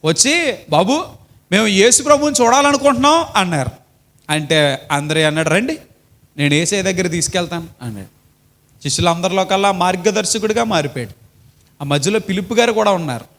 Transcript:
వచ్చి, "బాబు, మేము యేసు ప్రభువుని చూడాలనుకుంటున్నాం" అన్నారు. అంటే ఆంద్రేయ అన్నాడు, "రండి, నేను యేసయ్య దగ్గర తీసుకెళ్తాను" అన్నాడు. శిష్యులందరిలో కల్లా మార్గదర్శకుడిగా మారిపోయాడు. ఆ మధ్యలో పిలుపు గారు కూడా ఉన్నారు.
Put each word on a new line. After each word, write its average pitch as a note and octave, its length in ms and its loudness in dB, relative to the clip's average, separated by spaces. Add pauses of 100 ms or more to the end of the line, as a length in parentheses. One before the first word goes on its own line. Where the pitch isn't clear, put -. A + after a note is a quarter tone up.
వచ్చి, C#4 500 0 (160)
"బాబు, G3 340 2 (480)
మేము G#3+ 140 2
యేసు G#3 360 4
ప్రభువుని D4 400 2
చూడాలనుకుంటున్నాం" C#4+ 800 4 (120)
అన్నారు. E3 340 -2 (600)
అంటే D3+ 640 0
ఆంద్రేయ D3+ 320 0
అన్నాడు, D#3 240 0
"రండి, A3+ 300 -2 (580)
నేను D3 180 2
యేసయ్య F3 280 0
దగ్గర F#3 240 -2
తీసుకెళ్తాను" E3+ 640 -4 (140)
అన్నాడు. G#2 380 -14 (600)
శిష్యులందరిలో F3 600 0
కల్లా G3 280 0
మార్గదర్శకుడిగా G3 920 -2
మారిపోయాడు. D3 460 -4 (720)
ఆ D3 40 -10
మధ్యలో C#3+ 340 0
పిలుపు G3 360 -6
గారు A#3 180 2
కూడా G#3+ 180 2
ఉన్నారు. D#3 340 -4 (140)